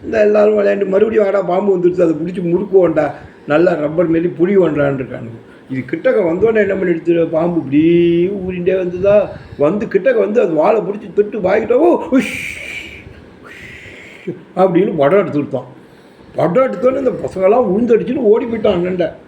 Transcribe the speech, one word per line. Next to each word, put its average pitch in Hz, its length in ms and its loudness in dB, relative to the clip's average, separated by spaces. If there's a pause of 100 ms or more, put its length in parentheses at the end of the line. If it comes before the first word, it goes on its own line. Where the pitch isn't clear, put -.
இந்த 226 160 0
எல்லாரும் 208 360 4
விளையாண்டு, 202 300 0
"மறுபடியும் 214 360 2
வாடா, 196 180 0
பாம்பு 185 360 0
வந்துருச்சு, 170 240 2
அதை 160 120 2
பிடிச்சி 175 300 -6
முறுக்குவோண்டா, 170 680 2 (360)
நல்லா 170 260 2
ரப்பர் 156 340 -2
மாரி 165 220 0 (100)
புழிவோண்டான்னு" 151 600 2
இருக்கானுங்க. 117 400 -12 (300)
இது 131 120 -6
கிட்டக்க 214 380 -2
வந்தோடனே 190 360 0
என்ன 196 180 0
பண்ணிடுச்சு, 170 560 0
பாம்பு 170 300 -2
இப்படி 139 220 0 (480)
ஊறிண்டே 185 480 -2
வந்ததா, 185 520 2 (280)
வந்து 185 280 0
கிட்டக்க 254 340 0
வந்து 214 220 0
அது 175 120 0
வாலை 190 280 2
பிடிச்சி 180 320 -10
தொட்டு 208 260 -2
வாங்கிட்டா, 208 340 0
"ஓ, 294 380 2
உஷ், - 320 -2 (1000)
உஷ்" - 920 -18 (200)
அப்படின்னு 185 420 2
படம் 147 220 4
எடுத்து 147 180 -2
கொடுத்தான். 127 300 -6 (680)
படம் 180 360 0
எடுத்தோடனே 247 260 0
இந்த 262 140 -2
பசங்கள்லாம் 190 580 0
உழுந்தடிச்சுன்னு 214 600 0
ஓடி 240 140 2
போயிட்டான் 214 320 -2
அண்ணன்ட. 175 320 -2 (180)